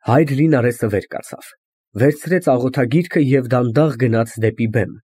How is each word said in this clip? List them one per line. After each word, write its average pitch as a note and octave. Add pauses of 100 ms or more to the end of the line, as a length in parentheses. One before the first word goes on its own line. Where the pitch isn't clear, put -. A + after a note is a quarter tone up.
հայր C#3
Լինարեսը B2+
վեր G2+
կացավ, - (440)
վերցրեց D3+
աղոթագիրքը C3
և C3
դանդաղ B2
գնաց A2+
դեպի A2
բեմ։ G#2+ (120)